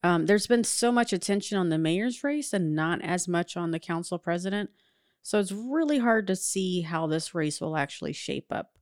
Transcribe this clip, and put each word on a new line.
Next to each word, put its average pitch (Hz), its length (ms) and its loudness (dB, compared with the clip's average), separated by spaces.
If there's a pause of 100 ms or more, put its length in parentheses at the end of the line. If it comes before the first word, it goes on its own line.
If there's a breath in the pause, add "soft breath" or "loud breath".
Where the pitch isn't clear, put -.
Um, 175 240 4
there's 202 200 4
been 240 160 4
so - 280 2
much 240 200 2
attention 202 460 0
on 180 120 2
the 160 80 2
mayor's 185 460 0
race 285 300 -2
and 165 220 0
not 160 260 0
as 175 260 -2
much 175 300 -2
on 170 140 -2
the 160 80 -2
council 170 380 -4
president. 185 520 -2 (540)
So - 160 0
it's 190 120 0
really 285 460 0
hard 226 300 4
to 190 80 2
see 185 460 -2
how 160 260 -2
this 160 280 -2
race 151 240 -2
will 160 160 -4
actually 147 380 -4
shape - 380 -8
up. - 300 -8